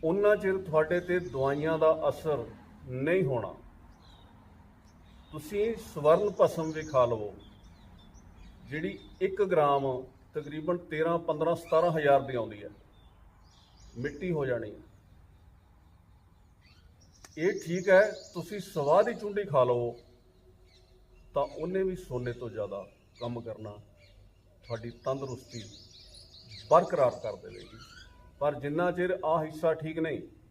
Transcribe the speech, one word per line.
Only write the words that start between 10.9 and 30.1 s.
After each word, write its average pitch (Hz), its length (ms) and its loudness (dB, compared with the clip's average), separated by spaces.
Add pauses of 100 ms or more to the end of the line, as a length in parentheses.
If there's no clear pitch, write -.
ਪੰਦਰਾਂ, 160 360 0
ਸਤਾਰਾਂ 165 360 2
ਹਜ਼ਾਰ 143 300 4
ਦੀ 127 140 -8
ਆਉਂਦੀ 107 280 -6
ਹੈ, 101 60 -14 (1300)
ਮਿੱਟੀ 147 340 -6
ਹੋ 147 140 -2
ਜਾਣੀ 113 260 -4
ਹੈ। - 100 -18 (2500)
ਇਹ 175 280 0
ਠੀਕ 180 240 -2
ਹੈ, 190 120 10 (320)
ਤੁਸੀਂ 196 300 -8
ਸਵਾਹ 156 400 2
ਦੀ 233 100 0
ਚੂੰਡੀ 208 320 -6
ਖਾ 143 180 4
ਲਵੋ 120 340 0 (1400)
ਤਾਂ 143 100 0
ਉਹਨੇ 170 400 -4
ਵੀ 185 140 -2
ਸੋਨੇ 123 360 -6
ਤੋਂ 120 160 -10
ਜ਼ਿਆਦਾ 101 360 -8 (340)
ਕੰਮ 120 220 -6
ਕਰਨਾ, 110 300 -12 (920)
ਤੁਹਾਡੀ 117 260 -10 (160)
ਤੰਦਰੁਸਤੀ 131 580 -6 (1080)
ਬਰਕਰਾਰ 156 540 4
ਕਰ 107 140 -6
ਦੇਵੇਗੀ। - 400 -18 (640)
ਪਰ 143 200 -2
ਜਿੰਨਾ 151 320 -2
ਚਿਰ 180 340 -2
ਆਹ 156 180 2
ਹਿੱਸਾ 160 300 0
ਠੀਕ 160 260 -6
ਨਹੀਂ 151 220 -4 (300)